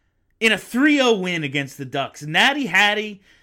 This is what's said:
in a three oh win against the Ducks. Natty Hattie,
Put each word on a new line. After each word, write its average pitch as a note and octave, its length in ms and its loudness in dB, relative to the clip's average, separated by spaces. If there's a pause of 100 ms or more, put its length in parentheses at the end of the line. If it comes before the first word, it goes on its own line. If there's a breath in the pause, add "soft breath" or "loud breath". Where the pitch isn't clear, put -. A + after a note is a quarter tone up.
(400)
in A3+ 120 2
a G3 60 0
three C#4+ 440 2
oh A#3 160 4
win F3+ 260 -4
against C#3 340 -6
the C#3 80 -10
Ducks. C3+ 380 -6
Natty A#3 440 0
Hattie, G#3 540 0 (220 soft breath)